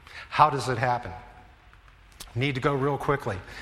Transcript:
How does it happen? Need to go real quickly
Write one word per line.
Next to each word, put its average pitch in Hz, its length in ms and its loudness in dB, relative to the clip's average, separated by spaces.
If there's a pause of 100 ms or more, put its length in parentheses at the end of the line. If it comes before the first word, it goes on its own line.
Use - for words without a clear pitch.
(300)
How 151 200 6
does 135 180 -2
it 123 120 0
happen? 120 320 0 (1200)
Need 135 220 0
to 127 60 -6
go 143 120 4
real 139 240 0
quickly 127 400 0 (240)